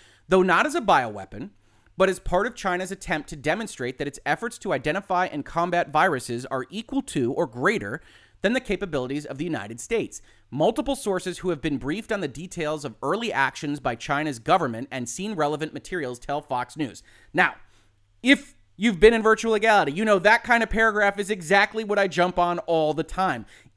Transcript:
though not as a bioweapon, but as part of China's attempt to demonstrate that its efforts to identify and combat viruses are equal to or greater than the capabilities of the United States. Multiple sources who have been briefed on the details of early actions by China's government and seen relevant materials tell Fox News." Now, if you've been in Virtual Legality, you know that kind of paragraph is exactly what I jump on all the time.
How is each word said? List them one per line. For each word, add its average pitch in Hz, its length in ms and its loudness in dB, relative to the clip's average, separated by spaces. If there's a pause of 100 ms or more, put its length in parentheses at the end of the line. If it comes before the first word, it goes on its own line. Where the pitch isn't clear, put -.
(280)
though 185 140 6
not 185 240 4
as 285 80 -4
a 339 60 0
bioweapon, 127 680 0 (460)
but 190 120 4
as 185 100 -2
part 196 300 0
of 233 80 -8
China's 185 340 -4
attempt 180 380 -6
to 165 80 -12
demonstrate 147 600 -4
that 143 100 -4
its - 180 -10
efforts 226 320 -2
to 190 140 -4
identify 180 540 0
and 143 180 -8
combat 170 460 -2
viruses 139 560 0
are 131 240 -4
equal 247 320 -6
to 135 300 0
or 165 140 0
greater 131 540 -2 (420)
than 202 100 0
the 254 80 0
capabilities 147 640 -4
of 131 140 -10
the 151 60 -6
United 117 360 -6
States. 214 400 -4 (300)
Multiple 226 460 0
sources 180 420 -4
who 185 100 -4
have 160 140 -2
been 147 160 -2
briefed 185 340 -6
on 196 80 -2
the 156 80 -4
details 156 560 -8
of 120 180 -10
early 196 300 -2
actions 139 480 -2
by 127 140 -2
China's 143 440 -4
government 135 520 0
and 123 180 -8
seen 208 260 -8
relevant 151 380 -2
materials 139 460 -8
tell 147 240 -6
Fox 127 340 -6
News." 135 260 -6 (300)
Now, 165 220 2 (680)
if - 320 4 (220)
you've 196 240 0
been 220 140 10
in 220 80 2
Virtual 220 300 4
Legality, 208 400 4
you 196 120 -2
know 214 140 6
that 208 260 4
kind 233 180 4
of 220 60 0
paragraph 208 500 2
is 202 120 -4
exactly 202 540 2
what 202 140 0
I 196 100 4
jump 175 300 2
on 175 200 2
all 160 340 2
the 156 120 -2
time. 156 420 -2 (300)